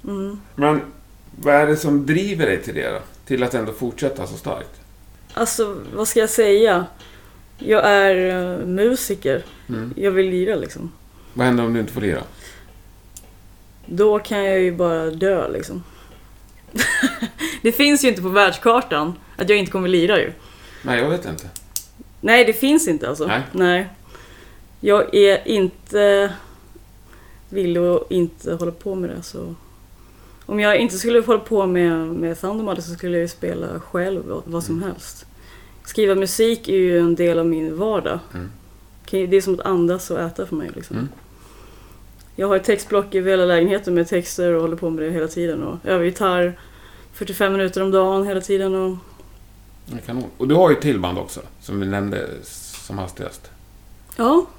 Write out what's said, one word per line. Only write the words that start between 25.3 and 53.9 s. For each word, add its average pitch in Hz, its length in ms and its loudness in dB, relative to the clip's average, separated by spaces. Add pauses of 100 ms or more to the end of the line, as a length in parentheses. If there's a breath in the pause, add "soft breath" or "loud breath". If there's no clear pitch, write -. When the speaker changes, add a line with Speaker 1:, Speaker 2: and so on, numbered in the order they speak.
Speaker 1:
inte 202 840 2 (1160 loud breath)
villig 175 320 0
att 175 300 2
inte 170 440 -2
hålla 170 180 -4
på 190 220 -8
med 180 160 -6
det, 175 120 -12
så 170 320 -12 (920 soft breath)
om 208 140 -2
jag 208 160 4
inte 208 220 0
skulle 233 220 4
hålla 226 180 2
på 208 280 0
med, 175 260 4
med 165 480 -4
Thundermother 196 420 -4
så 170 120 -12
skulle 175 180 -6
jag 170 100 0
ju 170 60 -4
spela 170 520 -8
själv 180 500 -6
och - 160 -6
vad 170 180 -6
som 165 120 -4
Speaker 2:
Mm. 190 120 -6
Speaker 1:
helst. - 380 -14 (580 soft breath)
Skriva 196 300 2
musik 226 540 0
är 190 80 0
ju 180 220 4
en 170 160 4
del 170 240 2
av 165 80 2
min 160 320 -2
vardag. 202 400 -2 (160)
Speaker 2:
Mm. 90 160 -10 (560)
Speaker 1:
Kan 190 140 -2
ju, 185 60 0
det 180 100 4
är 196 40 8
som 185 140 -2
att 175 120 -6
andas 180 440 0
och 170 100 -4
äta 165 260 -6
för 165 100 -8
mig, 151 180 -8
liksom. - 220 -12
Speaker 2:
Mm. 120 120 -6 (1300 soft breath)
Speaker 1:
Jag 196 120 -2
har 196 80 4
ett 190 80 0
textblock 202 500 0
över 190 160 0
hela 185 140 4
lägenheten 180 500 2
med 170 140 2
texter 175 440 0
och 165 100 2
håller 165 140 -2
på 170 140 -4
med 156 140 -4
det 160 60 -4
hela 165 180 -2
tiden 165 340 -4
och - 220 -8
övar 180 200 0
gitarr 180 540 0 (540 loud breath)
fyrtiofem 196 400 -2
minuter 190 300 -2
om 190 80 0
dagen 190 360 2
hela 190 140 -4
tiden 190 340 -2
och 190 220 -2 (880 loud breath)
Speaker 2:
Ja, 120 100 -14 (100)
kanon. 123 180 -8 (140)
Och 131 100 -2
du 143 60 4
har 175 160 6
ju 147 60 6
ett - 60 -8
till 135 180 0
band 90 180 -4
också, - 220 -10 (200)
som 98 200 -8
vi 95 60 -4
nämnde 98 420 -4 (580)
som 98 120 -10
hastigast. - 520 -12 (640)